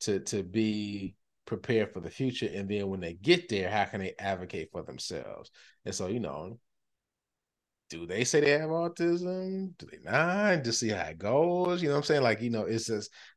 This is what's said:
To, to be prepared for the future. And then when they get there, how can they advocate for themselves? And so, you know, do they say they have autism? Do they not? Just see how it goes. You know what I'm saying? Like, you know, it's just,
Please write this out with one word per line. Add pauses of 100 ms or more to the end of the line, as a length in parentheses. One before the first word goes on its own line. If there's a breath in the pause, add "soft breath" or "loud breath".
To,
to
be (300)
prepared
for
the
future.
And
then
when
they
get
there,
how
can
they
advocate
for
themselves? (340 soft breath)
And
so,
you
know, (1300)
do
they
say
they
have
autism?
Do
they
not?
Just
see
how
it
goes.
You
know
what
I'm
saying?
Like,
you
know,
it's
just, (260 loud breath)